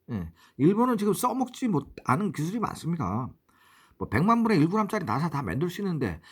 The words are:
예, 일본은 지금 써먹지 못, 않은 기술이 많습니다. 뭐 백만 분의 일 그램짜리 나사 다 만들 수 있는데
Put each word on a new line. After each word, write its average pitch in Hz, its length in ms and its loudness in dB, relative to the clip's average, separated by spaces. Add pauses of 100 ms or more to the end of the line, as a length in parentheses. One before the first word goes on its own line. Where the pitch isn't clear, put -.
(120)
예, 85 200 -6 (260)
일본은 208 400 4
지금 202 160 2
써먹지 247 540 -2
못, 156 260 -2 (120)
않은 175 260 0
기술이 180 280 -4
많습니다. 127 720 -4 (680)
뭐 - 100 -6
백만 214 360 4
분의 220 160 4
일 160 100 6
그램짜리 208 360 0
나사 135 240 0
다 139 140 -4
만들 123 260 -2
수 175 120 -8
있는데 131 400 -2 (100)